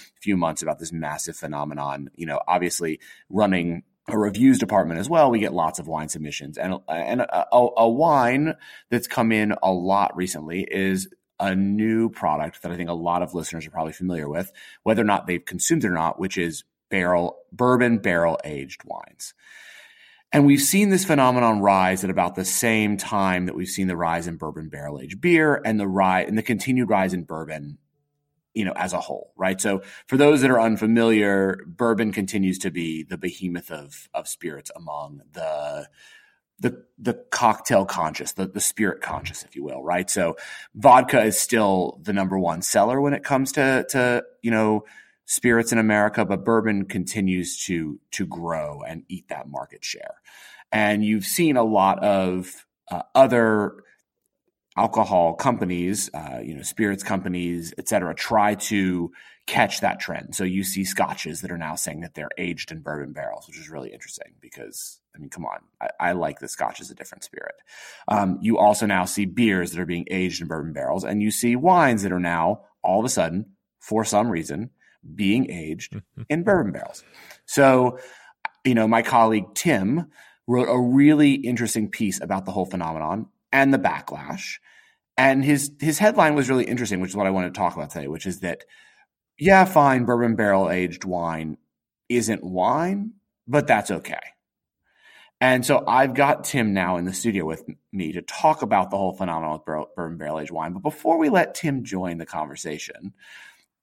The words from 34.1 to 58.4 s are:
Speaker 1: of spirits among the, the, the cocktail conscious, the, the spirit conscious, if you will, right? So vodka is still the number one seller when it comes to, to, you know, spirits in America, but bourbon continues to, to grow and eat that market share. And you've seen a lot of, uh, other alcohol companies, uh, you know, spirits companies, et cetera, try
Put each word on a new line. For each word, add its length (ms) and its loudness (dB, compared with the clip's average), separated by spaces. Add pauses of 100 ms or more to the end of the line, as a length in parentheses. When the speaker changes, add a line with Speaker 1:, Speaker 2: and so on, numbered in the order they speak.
Speaker 1:
of 140 -8
spirits 480 -12
among 460 -14 (100)
the, 560 -8 (720)
the, 240 -4 (140)
the 160 -4 (180)
cocktail 540 2
conscious, 480 -6
the, 140 -6
the 120 -8
spirit 420 -2
conscious, 420 -10
if 120 -20
you 80 -10
will, 200 -10
right? 260 -2
So 260 -2 (380)
vodka 480 8
is 180 2
still 600 2
the 100 -6
number 260 0
one 240 -2
seller 380 2
when 140 2
it 100 -6
comes 300 -2
to, 380 2
to, 340 2 (160)
you 100 0
know, 320 2 (440)
spirits 440 2
in 80 2
America, 440 2
but 220 -2
bourbon 400 2
continues 800 -4
to, 340 -4 (120)
to 160 -6
grow 600 -8
and 220 -14
eat 200 -14
that 200 -12
market 340 -14
share. 380 -14 (500)
And 320 2
you've 220 0
seen 320 2
a 60 4
lot 400 4
of, 640 0 (240)
uh, 100 -6 (140)
other 580 4 (1040)
alcohol 560 2
companies, 800 -2
uh, 300 -12
you 100 -12
know, 80 -14
spirits 400 -2
companies, 800 -4
et 100 -8
cetera, 240 0
try 400 2